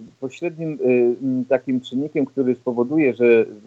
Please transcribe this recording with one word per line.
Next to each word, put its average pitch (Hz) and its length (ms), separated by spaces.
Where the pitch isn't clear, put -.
pośrednim, 160 520
y, 123 500
m, 127 260
takim 127 320
czynnikiem, 139 460
który 127 280
spowoduje, 123 600
że 117 320